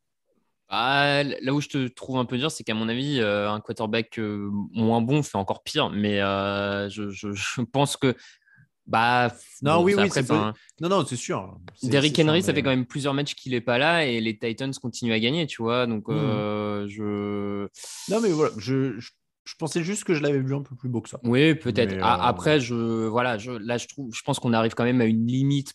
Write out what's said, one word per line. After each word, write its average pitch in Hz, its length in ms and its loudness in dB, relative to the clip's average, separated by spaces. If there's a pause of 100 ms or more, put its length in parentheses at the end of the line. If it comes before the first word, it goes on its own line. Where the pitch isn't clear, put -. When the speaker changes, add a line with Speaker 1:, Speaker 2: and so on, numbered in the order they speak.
(680)
Speaker 1:
Ah, 139 520 2
l-, 139 200 -2
là 131 120 0
où 147 60 2
je 143 80 -6
te 135 220 -2
trouve - 280 -6
un 123 80 2
peu 127 120 -4
dur, 143 120 -2
c'est - 140 -10
qu'à 113 100 -4
mon 110 140 -2
avis, 135 320 -2
euh, 104 320 2
un 107 80 -2
quarterback, 113 600 -4
euh, 104 300 -4 (220)
moins 113 300 2
bon 139 200 2
fait - 160 -4
encore 98 260 -4
pire. 139 260 -2
Mais, 101 320 0
euh, 101 680 -2
je, 104 200 -10
je, 101 240 -8
je 101 280 -6
pense 135 360 0
que 131 180 2 (720)
bah, 120 460 4 (280)
Speaker 2:
Non, 147 180 4
Speaker 1:
bon, 175 40 4
Speaker 2:
oui, 196 100 4
Speaker 1:
ça, 202 40 2
Speaker 2:
oui, 202 100 4
Speaker 1:
après, 147 140 0
Speaker 2:
ça 127 60 0
Speaker 1:
c'est 120 60 2
Speaker 2:
peut 110 60 4
Speaker 1:
un 107 140 0 (260)
Speaker 2:
Non, 160 100 -4
non, 185 160 2
c'est 123 120 -6
sûr. 98 420 -6 (160)
C'est, 131 140 -6
Speaker 1:
Derrick 143 260 4
Speaker 2:
c'est 160 60 6
sûr, 156 100 6
Speaker 1:
Henry, 170 100 4
ça 156 120 0
Speaker 2:
mais - 20 0
Speaker 1:
fait 147 80 0
quand 135 60 2
même 127 160 2
plusieurs 139 280 -4
matchs 143 220 -4
qu'il - 180 -8
est 120 80 0
pas 120 160 2
là 160 280 4
et 117 160 0
les 110 180 -2
Titans 131 340 -4
continuent 117 400 -4
à 110 60 4
gagner, 147 260 0
tu - 160 -8
vois. 120 260 0
Donc, 110 200 -4
Speaker 2:
Hmm. 113 60 -2
Speaker 1:
euh, 104 720 -2
je 101 800 -4 (420)
Speaker 2:
Non, 214 120 0
mais 220 80 2
voilà, 151 280 2
je, 127 400 -2
je, 123 140 -16 (320)
je - 160 -16
pensais 160 240 -2
juste 202 220 -6
que 185 80 2
je 151 100 0
l'avais 147 160 2
vu 131 160 -2
un 143 60 -4
peu 139 140 -14
plus 127 140 -10
beau 117 120 -2
que - 80 -12
ça. - 140 -14
Speaker 1:
Oui, 131 320 6
peut-être. 113 400 0
Speaker 2:
Mais, 95 60 -2
Speaker 1:
A-, 110 180 6
Speaker 2:
euh, 120 100 2
Speaker 1:
après, 151 320 2
je, 117 460 -2
voilà, 120 300 0
je, 113 140 -10
là, 117 260 -4
je - 100 -8
trouve, 127 280 -12
je - 80 -10
pense 139 160 -2
qu'on 120 140 0
arrive 113 200 2
quand 120 120 0
même 123 160 4
à 113 40 4
une 113 220 2
limite 139 480 0